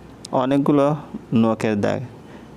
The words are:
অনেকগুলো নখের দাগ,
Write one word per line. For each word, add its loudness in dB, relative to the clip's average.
অনেকগুলো 2
নখের 2
দাগ, 0